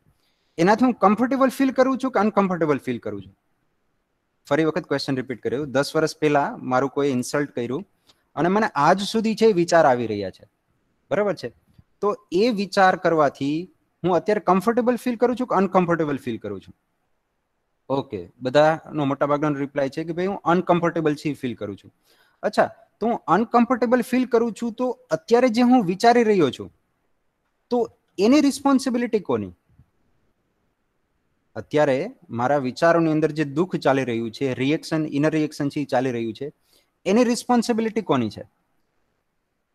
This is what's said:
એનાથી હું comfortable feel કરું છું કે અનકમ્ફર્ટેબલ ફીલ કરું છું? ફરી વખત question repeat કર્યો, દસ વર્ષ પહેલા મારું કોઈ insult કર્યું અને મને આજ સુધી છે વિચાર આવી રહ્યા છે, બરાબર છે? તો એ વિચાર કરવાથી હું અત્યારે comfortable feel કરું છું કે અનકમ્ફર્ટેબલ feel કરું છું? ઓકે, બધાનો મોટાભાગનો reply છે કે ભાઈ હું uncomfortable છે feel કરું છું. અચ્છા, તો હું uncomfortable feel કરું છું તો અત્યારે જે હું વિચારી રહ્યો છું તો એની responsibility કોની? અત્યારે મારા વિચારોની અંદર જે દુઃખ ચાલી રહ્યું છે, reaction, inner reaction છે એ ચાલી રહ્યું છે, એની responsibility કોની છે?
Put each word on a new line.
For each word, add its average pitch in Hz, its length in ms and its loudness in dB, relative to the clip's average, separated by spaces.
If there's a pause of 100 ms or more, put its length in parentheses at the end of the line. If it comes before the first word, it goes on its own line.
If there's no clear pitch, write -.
(580)
એનાથી 214 280 4
હું 247 80 2
comfortable 240 560 2
feel 269 220 0
કરું 254 260 2
છું 262 140 -4
કે 220 80 0
અનકમ્ફર્ટેબલ 185 580 0
ફીલ 123 200 -6
કરું 104 240 -10
છું? 98 160 -20 (1120)
ફરી 147 140 2
વખત 160 200 -2
question 139 320 -4
repeat 127 260 -8
કર્યો, 120 240 -4
દસ 139 300 -2
વર્ષ 156 220 0
પહેલા 151 400 0
મારું 127 320 -2
કોઈ 143 180 -2
insult 139 440 -4
કર્યું 123 360 -8 (480)
અને 156 140 0
મને 208 260 0
આજ 165 260 4
સુધી 220 340 -2
છે 220 180 4
વિચાર 170 320 4
આવી 123 220 2
રહ્યા 101 220 -4
છે, - 200 -18 (640)
બરાબર 190 240 0
છે? - 180 -12 (480)
તો 202 140 -2 (160)
એ 202 180 2
વિચાર 196 460 2
કરવાથી 156 760 -2 (320)
હું 175 120 0
અત્યારે 208 260 0
comfortable 220 540 0
feel 240 200 -4
કરું 240 200 0
છું 247 120 -6
કે - 80 -2
અનકમ્ફર્ટેબલ 170 600 0
feel 113 200 -8
કરું 101 240 -10
છું? 90 140 -20 (1120)
ઓકે, 107 420 -6 (100)
બધાનો 147 640 0
મોટાભાગનો 143 540 -2
reply 139 300 -4
છે 160 140 -8
કે 165 100 -8
ભાઈ 175 120 -4
હું 196 120 -6
uncomfortable 170 760 0
છે 147 180 -6
feel 123 220 -8
કરું 104 200 -10
છું. - 180 -20 (500)
અચ્છા, 202 260 0 (300)
તો 214 80 -2
હું 226 200 -2
uncomfortable 233 760 2
feel 247 240 -2
કરું 233 280 0
છું 233 200 -6
તો 247 260 -6 (120)
અત્યારે 240 380 2
જે 233 120 2
હું 247 240 6
વિચારી 233 380 4
રહ્યો 190 280 4
છું 98 220 -14 (960)
તો 240 200 0 (300)
એની 254 220 6
responsibility 247 800 0
કોની? 107 340 -4 (2000)
અત્યારે 139 420 0 (320)
મારા 123 280 0
વિચારોની 165 540 2
અંદર 156 200 0
જે 151 140 -4
દુઃખ 156 300 -4
ચાલી 139 280 0
રહ્યું 117 280 -4
છે, 131 220 -4
reaction, 151 520 -2
inner 151 260 0
reaction 151 380 -2
છે 151 100 -6
એ 143 60 -4
ચાલી 131 260 -2
રહ્યું 113 220 -6
છે, 143 180 -12 (540)
એની 208 180 4
responsibility 226 800 0
કોની 127 280 0
છે? - 140 -14 (1300)